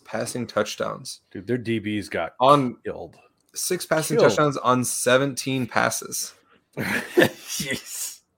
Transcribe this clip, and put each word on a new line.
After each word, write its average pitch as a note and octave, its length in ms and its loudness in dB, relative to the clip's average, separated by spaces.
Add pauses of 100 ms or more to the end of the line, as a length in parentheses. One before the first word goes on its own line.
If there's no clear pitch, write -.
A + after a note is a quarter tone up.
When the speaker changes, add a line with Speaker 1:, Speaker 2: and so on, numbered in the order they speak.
Speaker 1:
passing A#2 420 -6
touchdowns. - 760 -4 (100)
Speaker 2:
Dude, G2 140 -12
their A#2+ 140 0
D A2+ 200 -2
Bs G#2 300 -4
got - 300 -4
Speaker 1:
On C3 440 6
Speaker 2:
killed. F2 320 -10 (380)
Speaker 1:
six - 320 -4
passing D#3 320 0
Speaker 2:
Killed. D#3+ 120 8
Speaker 1:
touchdowns C#3+ 280 2
on B2+ 260 2
seventeen C3 840 0
passes. - 640 -2 (200)
Speaker 2:
<laughs> - 240 -18
Jeez. - 1400 -2 (160)